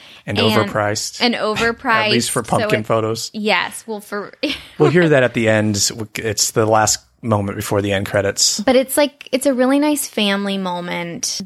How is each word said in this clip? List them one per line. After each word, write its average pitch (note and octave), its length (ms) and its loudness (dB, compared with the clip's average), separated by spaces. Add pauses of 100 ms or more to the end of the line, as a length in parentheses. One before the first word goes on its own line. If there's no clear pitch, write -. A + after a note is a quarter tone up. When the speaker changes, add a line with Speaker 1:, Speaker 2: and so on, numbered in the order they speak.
(260)
Speaker 1:
And G#2 100 -4
Speaker 2:
and G#2+ 320 2
Speaker 1:
overpriced. G#2 520 -2
Speaker 2:
And A#3+ 160 2
overpriced. G#3+ 480 -2
Speaker 1:
<laughs> A3 220 0
At G#3+ 40 0
least A3+ 220 0
for - 120 -2
Speaker 2:
So - 140 0
Speaker 1:
pumpkin C3 220 0
Speaker 2:
it A2 60 -8
Speaker 1:
photos. A2+ 460 -2
Speaker 2:
Yes. F#3+ 540 -2
Well, G#3+ 140 -10
for D4+ 320 -10 (240)
<laughs> - 220 -14
Speaker 1:
We'll D3 120 6
hear E3+ 200 6
that C3+ 120 6
at A#2+ 120 0
the A2+ 140 2
end. G#2+ 280 2 (400)
It's - 340 -2
the A2+ 160 2
last G#2+ 320 4 (240)
moment G2+ 320 0
before G#2 280 -2
the G2+ 100 -2
end G2 140 0
credits. - 540 0
Speaker 2:
But B3 160 2
it's C4 200 0
like, - 340 -2
it's B3+ 140 -2
a C#4 80 4
really B3+ 260 2
nice D4 300 0
family G3+ 480 -2
moment F3 880 -6